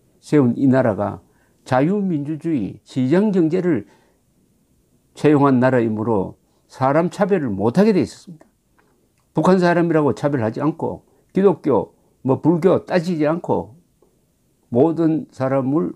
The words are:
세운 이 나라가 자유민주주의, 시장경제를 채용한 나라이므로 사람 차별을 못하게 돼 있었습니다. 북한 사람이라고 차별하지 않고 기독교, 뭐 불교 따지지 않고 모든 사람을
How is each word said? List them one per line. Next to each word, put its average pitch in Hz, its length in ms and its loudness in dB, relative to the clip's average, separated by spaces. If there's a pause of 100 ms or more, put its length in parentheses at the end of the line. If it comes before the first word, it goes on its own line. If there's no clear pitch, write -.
(200)
세운 127 380 2
이 135 80 2
나라가 104 560 0 (420)
자유민주주의, 156 1200 -2
시장경제를 170 1000 0 (1300)
채용한 139 440 4
나라이므로 113 760 0 (300)
사람 147 420 0
차별을 185 400 -2
못하게 123 460 0
돼 170 80 2
있었습니다. - 420 -12 (880)
북한 180 260 2
사람이라고 165 580 2
차별하지 123 440 -4
않고 139 460 -6 (260)
기독교, 156 640 0 (260)
뭐 127 220 -2
불교 160 420 2
따지지 165 420 -2
않고 123 500 -4 (920)
모든 160 640 0
사람을 135 640 -4